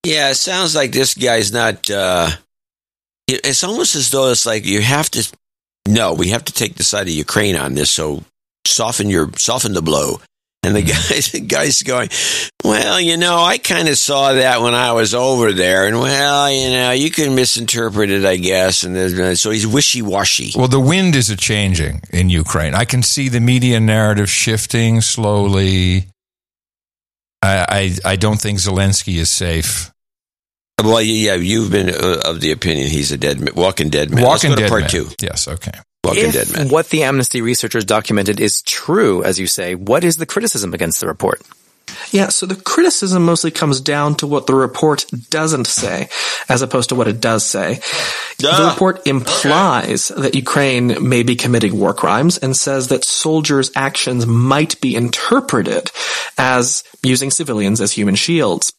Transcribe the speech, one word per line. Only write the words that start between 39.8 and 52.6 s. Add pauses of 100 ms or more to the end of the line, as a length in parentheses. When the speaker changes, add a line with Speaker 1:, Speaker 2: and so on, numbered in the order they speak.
Speaker 3:
is
the
criticism
against
the
report? (720)
Speaker 4:
Yeah,
so
the
criticism
mostly
comes
down
to
what
the
report (240)
doesn't
say, (400)
as
opposed
to
what
it
does
say. (560)
The
Speaker 1:
Ah,
Speaker 4:
report
Speaker 1:
okay.
Speaker 4:
implies
that
Ukraine (140)
may
be
committing
war
crimes
and
says